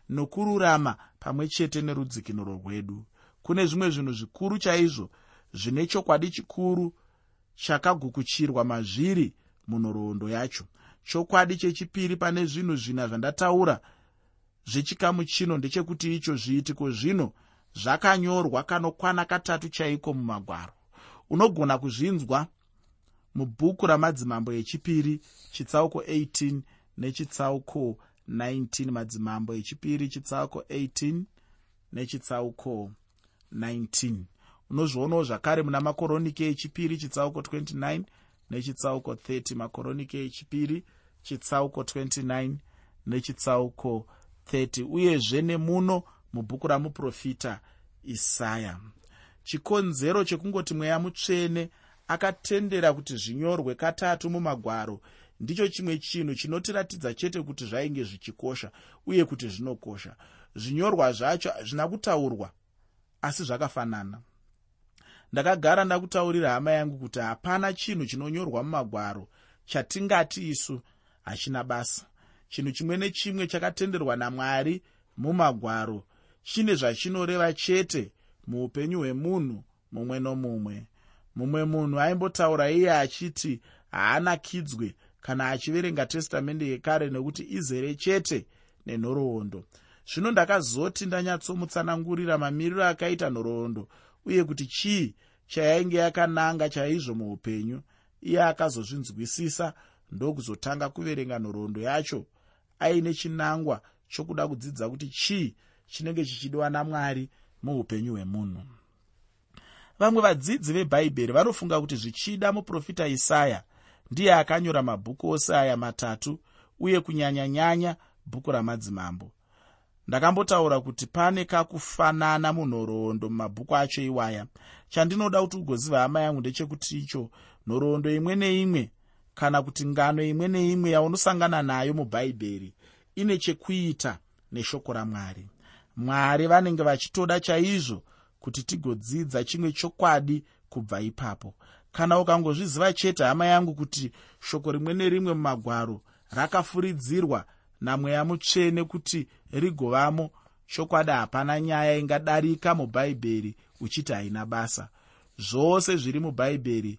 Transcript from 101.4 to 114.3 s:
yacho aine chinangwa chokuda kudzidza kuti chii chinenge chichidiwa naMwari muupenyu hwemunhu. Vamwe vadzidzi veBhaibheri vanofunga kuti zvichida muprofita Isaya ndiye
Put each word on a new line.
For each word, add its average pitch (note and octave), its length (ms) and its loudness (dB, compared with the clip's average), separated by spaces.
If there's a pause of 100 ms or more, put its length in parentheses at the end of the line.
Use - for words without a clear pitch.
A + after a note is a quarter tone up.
yacho C3+ 460 -2 (520)
aine E3 360 4
chinangwa D#3 680 -2 (260)
chokuda D#3 400 -4
kudzidza C3 400 -6
kuti C#3+ 200 -10
chii D#3 460 -2 (320)
chinenge E3 380 -4
chichidiwa C#3 460 -4
naMwari C#3+ 580 -2 (340)
muupenyu A#2+ 500 -2
hwemunhu. G2 500 -6 (1400)
Vamwe A3 240 6
vadzidzi F3 500 4
veBhaibheri C#3+ 600 2
vanofunga E3+ 480 4
kuti C#3+ 160 -4
zvichida G3 560 -2
muprofita E3+ 560 -4
Isaya C#3 540 2 (480)
ndiye F3+ 240 8